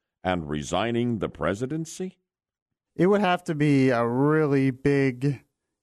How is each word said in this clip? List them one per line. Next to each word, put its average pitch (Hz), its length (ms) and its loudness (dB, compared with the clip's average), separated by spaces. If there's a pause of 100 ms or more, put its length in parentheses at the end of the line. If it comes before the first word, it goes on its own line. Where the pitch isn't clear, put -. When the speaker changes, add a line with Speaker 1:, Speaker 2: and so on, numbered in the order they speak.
(240)
Speaker 1:
and 90 240 -4
resigning 104 680 -2
the 85 100 -4
presidency? 131 920 -8 (760)
Speaker 2:
It 170 120 2
would 202 140 4
have 180 240 0
to 165 100 -4
be 143 340 4
a 117 160 2
really 139 640 2
big, 135 720 0 (420)